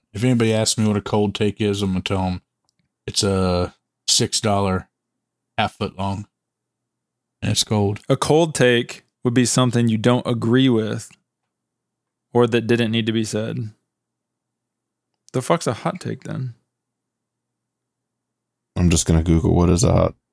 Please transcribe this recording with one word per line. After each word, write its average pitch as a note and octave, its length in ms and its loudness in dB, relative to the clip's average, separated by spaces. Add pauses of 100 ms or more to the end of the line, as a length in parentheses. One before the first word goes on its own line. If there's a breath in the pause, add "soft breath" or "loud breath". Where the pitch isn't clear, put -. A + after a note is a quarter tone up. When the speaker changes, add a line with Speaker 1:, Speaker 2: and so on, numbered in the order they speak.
(140)
Speaker 1:
If G2+ 100 -4
anybody A#2 300 2
asks A2 240 0
me A2 100 2
what G#2 80 2
a G2+ 60 0
cold G#2 340 0
take G#2 240 -2
is, G#2 220 0
I'm G2 100 -2
gonna F#2 100 -2
tell F#2+ 240 -4
'em F2+ 160 -6 (640)
it's - 180 -4
a F#2 520 0 (320)
six - 320 0
dollar, G2+ 480 -2 (680)
half G#2+ 180 -2
foot G2 220 -8
long, G2 300 -6 (1120)
and G#2+ 100 -2
it's - 140 -2
cold. G#2 420 -2
Speaker 2:
A C3+ 80 2
cold D#3 400 0
take A#2+ 480 0 (220)
would B2 80 0
be B2+ 120 4
something A#2+ 440 2
you A2 80 0
don't A#2+ 280 2
agree A#2+ 440 2
with A2 400 -2 (1200)
or A#2+ 160 4
that A#2 200 0
didn't A#2 240 2
need A2+ 140 -2
to A2+ 60 -2
be A2 140 -2
said. A2 480 -6 (1600)
The C3 80 -2
fuck's - 260 -2
a B2 60 -2
hot F3+ 260 -6
take - 240 -10
then? A#2+ 320 -10 (2250)
Speaker 3:
I'm F2+ 120 2
just E2+ 160 0
gonna E2 180 2
Google E2 300 2
what F2 160 4
is F2 140 2
a F2+ 80 2
hot F2 240 2 (180)